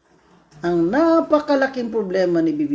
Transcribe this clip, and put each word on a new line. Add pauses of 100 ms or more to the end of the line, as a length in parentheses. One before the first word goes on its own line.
(640)
Ang
napakalaking
problema
ni
B
B